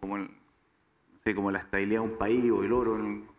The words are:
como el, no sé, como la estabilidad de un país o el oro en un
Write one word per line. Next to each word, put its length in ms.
como 180
el, 60
no 1000
sé, 100
como 160
la 100
estabilidad 420
de 80
un 80
país 320
o 120
el 100
oro 240
en 100
un 320